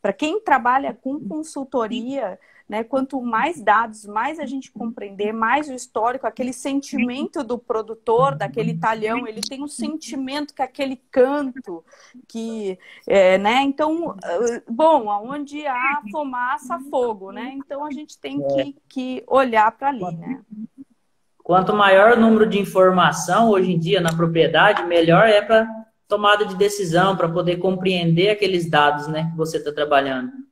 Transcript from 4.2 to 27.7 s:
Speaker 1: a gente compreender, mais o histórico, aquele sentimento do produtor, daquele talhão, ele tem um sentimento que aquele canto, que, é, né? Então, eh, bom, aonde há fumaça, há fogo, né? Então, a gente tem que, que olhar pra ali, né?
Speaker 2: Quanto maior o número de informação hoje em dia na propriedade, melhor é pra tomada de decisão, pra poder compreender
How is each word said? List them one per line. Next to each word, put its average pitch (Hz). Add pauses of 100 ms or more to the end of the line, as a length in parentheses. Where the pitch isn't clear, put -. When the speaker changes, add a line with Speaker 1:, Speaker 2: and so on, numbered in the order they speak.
Speaker 1:
a 285
gente 269
compreender, 208
mais 233
o 269
histórico, 247
aquele 247
sentimento 277
do 226
produtor, 226
daquele 170
talhão, 220
ele 220
tem 269
um 294
sentimento 294
que -
aquele 262 (140)
canto, 254 (420)
que, 220 (280)
é, 190
né? 220
Então, 302
eh, 233
bom, 269
aonde 285
há 269
fumaça, 262
há 302
fogo, 240
né? 233
Então, 277
a 302
gente 302
tem 277
que, 277 (120)
que 254
olhar 226
pra 277
ali, 180
né? 170 (1040)
Speaker 2:
Quanto 185
maior 202
o 220
número 220
de 190
informação 185
hoje 185
em 165
dia 180
na 165
propriedade, 165
melhor 170
é 208
pra 220 (400)
tomada 208
de 190
decisão, 190
pra 180
poder 170
compreender 180